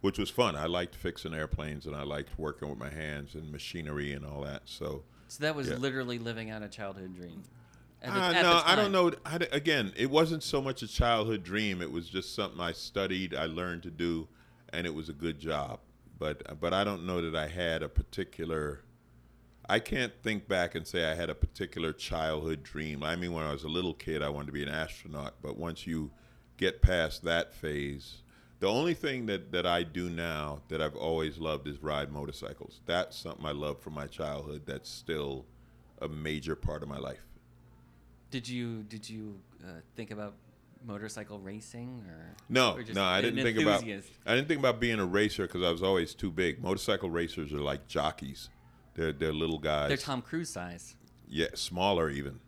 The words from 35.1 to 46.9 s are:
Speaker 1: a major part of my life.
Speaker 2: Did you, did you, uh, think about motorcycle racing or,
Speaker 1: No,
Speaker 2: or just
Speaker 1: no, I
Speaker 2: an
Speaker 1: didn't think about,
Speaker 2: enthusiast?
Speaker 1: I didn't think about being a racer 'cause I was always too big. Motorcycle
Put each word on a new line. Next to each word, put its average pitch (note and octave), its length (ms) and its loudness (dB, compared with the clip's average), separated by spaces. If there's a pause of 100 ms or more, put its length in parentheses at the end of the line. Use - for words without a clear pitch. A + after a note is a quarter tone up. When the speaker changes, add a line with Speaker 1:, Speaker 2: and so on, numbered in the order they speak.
Speaker 1:
a D2+ 80 -4
major D#2 480 -4
part D2+ 260 -4
of C#2+ 60 -10
my C#2 100 -8
life. C2+ 260 -8 (1080)
Speaker 2:
Did A#2+ 160 -6
you, A#2 360 -4
did G#2+ 260 -12
you, G#2+ 300 -10 (240)
uh, E2+ 180 -14 (140)
think A2 160 -10
about G#2 240 -8 (500)
motorcycle G#2 540 -8
racing A2 680 -10
or, E2 280 -14 (120)
Speaker 1:
No, B2+ 280 6
Speaker 2:
or B2+ 80 -6
just G#2+ 120 -6
Speaker 1:
no, G2 80 4
I F#2 140 6
Speaker 2:
an G2+ 80 4
Speaker 1:
didn't B2 180 2
think A2+ 140 4
about, G#2 240 6
Speaker 2:
enthusiast? G2+ 280 -8 (160)
Speaker 1:
I A#2 100 4
didn't C#3 120 2
think D#3 120 2
about B2 200 4
being A#2 200 4
a F#2+ 60 4
racer G2+ 420 4
'cause F2+ 160 0
I F2 80 6
was E2 120 2
always F#2 300 4
too F#2+ 180 -2
big. E2+ 300 2
Motorcycle F#2+ 480 2